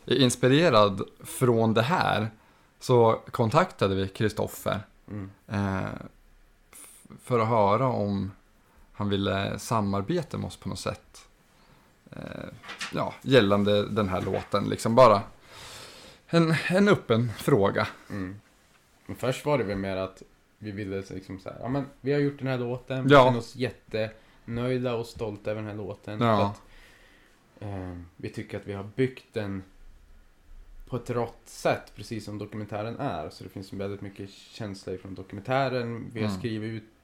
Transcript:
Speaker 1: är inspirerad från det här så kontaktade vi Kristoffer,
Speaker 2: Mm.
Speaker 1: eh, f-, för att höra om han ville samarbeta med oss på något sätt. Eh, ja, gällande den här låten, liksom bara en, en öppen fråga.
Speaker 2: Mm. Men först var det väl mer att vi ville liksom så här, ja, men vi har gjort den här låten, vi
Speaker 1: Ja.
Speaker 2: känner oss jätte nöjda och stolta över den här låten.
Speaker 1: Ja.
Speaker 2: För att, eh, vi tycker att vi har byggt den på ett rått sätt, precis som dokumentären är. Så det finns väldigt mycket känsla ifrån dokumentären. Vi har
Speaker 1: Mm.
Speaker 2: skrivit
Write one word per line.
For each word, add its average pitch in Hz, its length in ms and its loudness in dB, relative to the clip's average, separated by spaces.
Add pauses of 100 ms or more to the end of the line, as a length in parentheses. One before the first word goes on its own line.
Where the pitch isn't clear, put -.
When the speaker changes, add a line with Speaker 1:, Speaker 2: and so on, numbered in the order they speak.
Speaker 1:
är 120 80 2
inspirerad 127 880 4 (220)
från 113 500 2
det 113 80 4
här 113 460 0 (520)
så 117 400 4 (100)
kontaktade 117 640 2
vi 95 140 -2
Kristoffer, 101 720 -4 (300)
Speaker 2:
Mm. 98 200 -10 (180)
Speaker 1:
eh, 101 360 -2 (880)
f-, - 340 -20 (180)
för 123 140 0
att 110 100 2
höra 110 400 4
om 101 440 -2 (600)
han 104 160 -4
ville 98 500 0
samarbeta 104 800 -2
med 101 80 -4
oss 92 100 -12
på - 120 -12
något 95 100 -6
sätt. - 480 -10 (840)
Eh, - 100 -16 (720)
ja, - 300 -2
gällande 101 680 4
den 104 200 0
här 98 140 -2
låten, 101 460 -2
liksom 107 260 -2
bara 113 280 10 (1040)
en, 165 260 4 (140)
en 196 200 4
öppen 120 500 2
fråga. 104 480 2 (240)
Speaker 2:
Mm. 98 300 -8 (680)
Men 101 100 -10
först 127 300 -4
var 147 120 2
det 113 60 -2
väl 98 120 -2
mer 98 200 -4
att 92 260 -6 (360)
vi 107 120 -10
ville 98 400 -6
liksom 92 300 -12
så - 80 -14
här, - 120 -12
ja, - 80 -8
men 135 180 -4 (140)
vi 131 120 -2
har 147 80 2
gjort 143 180 0
den 127 100 -6
här 131 100 -2
låten, 127 500 -6
vi 139 40 8
Speaker 1:
Ja. 139 120 12
Speaker 2:
känner 123 140 4
oss - 180 -10
jätte 110 540 -6 (340)
nöjda 123 500 -4
och 117 120 -4
stolta 107 440 -8
över 107 120 -4
den 107 80 -8
här 104 60 -10
låten. 104 440 -10
Speaker 1:
Ja. 117 180 4
Speaker 2:
För 107 60 4
att, 104 180 -4 (1120)
eh, 92 240 -8 (200)
vi - 120 -10
tycker 107 300 -10
att - 80 -14
vi 101 60 -8
har 98 120 -8 (120)
byggt 131 360 -2
den 98 300 -6 (1300)
på 127 80 -6
ett 117 140 -8
rått 117 340 -4
sätt, - 520 -4
precis 107 280 -10
som 107 140 -10
dokumentären 107 600 -8
är. 87 320 -6
Så - 140 -18
det - 60 -16
finns 98 220 -14
väldigt 98 280 -8
mycket 98 300 -14
känsla - 600 -12
ifrån 95 220 -12
dokumentären. 117 960 -4
Vi 117 80 -6
har 107 80 0
Speaker 1:
Mm. 98 100 -4
Speaker 2:
skrivit 110 440 -6 (220)